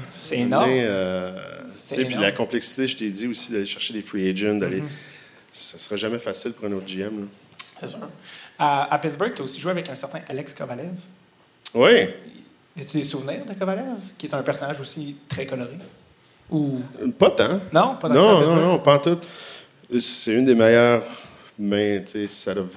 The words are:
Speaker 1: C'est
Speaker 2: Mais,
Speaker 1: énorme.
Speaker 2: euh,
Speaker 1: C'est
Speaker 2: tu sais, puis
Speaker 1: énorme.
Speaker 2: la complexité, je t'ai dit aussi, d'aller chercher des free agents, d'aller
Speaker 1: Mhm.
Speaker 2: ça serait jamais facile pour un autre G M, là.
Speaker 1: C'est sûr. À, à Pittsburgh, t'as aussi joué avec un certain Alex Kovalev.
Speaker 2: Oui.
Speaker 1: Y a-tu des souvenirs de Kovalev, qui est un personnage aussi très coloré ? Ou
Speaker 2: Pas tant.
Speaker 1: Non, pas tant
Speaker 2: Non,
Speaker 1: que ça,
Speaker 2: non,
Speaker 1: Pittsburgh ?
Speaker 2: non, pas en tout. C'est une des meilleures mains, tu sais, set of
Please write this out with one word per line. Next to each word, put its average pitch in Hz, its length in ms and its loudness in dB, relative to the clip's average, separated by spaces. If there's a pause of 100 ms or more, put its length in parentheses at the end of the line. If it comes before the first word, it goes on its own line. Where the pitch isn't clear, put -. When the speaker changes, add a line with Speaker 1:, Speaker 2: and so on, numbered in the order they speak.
Speaker 1:
C'est - 280 -8
Speaker 2:
Mais, 123 60 0
Speaker 1:
énorme. 123 280 4
Speaker 2:
euh, 95 600 0 (420)
Speaker 1:
C'est - 220 -10
Speaker 2:
tu 131 60 0
sais, 127 40 0
puis 123 80 -4
Speaker 1:
énorme. 110 140 -4
Speaker 2:
la 101 40 2
complexité, 120 560 -2
je 127 80 -6
t'ai 107 140 -6
dit 101 180 -6
aussi, 117 240 -6
d'aller 101 140 -2
chercher - 280 -8
des 107 80 -6
free 95 280 -2
agents, 101 260 0
d'aller 95 260 -2
Speaker 1:
Mhm. - 60 -8 (640)
Speaker 2:
ça - 260 -10
serait - 200 -6
jamais 110 220 -4
facile 113 340 -8
pour 107 160 -10
un - 40 -4
autre 95 140 -8
G 95 140 -8
M, 104 200 -8
là. 101 40 -10 (560)
Speaker 1:
C'est 127 60 -10
sûr. - 120 -14 (580)
À, 143 360 0
à 147 60 2
Pittsburgh, 160 360 -4
t'as 147 80 -10
aussi 131 160 -8
joué 165 120 -4
avec 175 180 -6
un 131 60 -12
certain 139 240 -12 (100)
Alex 143 240 -10
Kovalev. 139 380 -12 (840)
Speaker 2:
Oui. 135 180 8 (840)
Speaker 1:
Y 147 60 -10
a-tu 151 140 -6
des 135 60 0
souvenirs 143 420 -6
de 214 80 -12
Kovalev, 190 320 -4 (320)
qui 151 100 -10
est 151 60 -6
un 135 80 -2
personnage 139 380 -4
aussi 143 360 -10 (120)
très 135 180 -6
coloré ? 127 320 -8 (720)
Ou 139 300 0 (380)
Speaker 2:
Pas 185 140 6
tant. 135 280 2 (140)
Speaker 1:
Non, 226 220 4
pas - 120 -6
tant 147 60 2
Speaker 2:
Non, - 0 -
Speaker 1:
que - 20 6
ça, 151 60 8
Speaker 2:
non, 202 180 8
Speaker 1:
Pittsburgh ? 156 240 6
Speaker 2:
non, 175 160 4
pas 143 160 8
en 143 40 6
tout. 170 200 2 (800)
C'est - 340 0
une 127 120 4
des 127 100 8
meilleures 117 480 8 (540)
mains, 101 480 0
tu 104 220 -6
sais, - 60 -12
set 98 240 -4
of 92 200 -2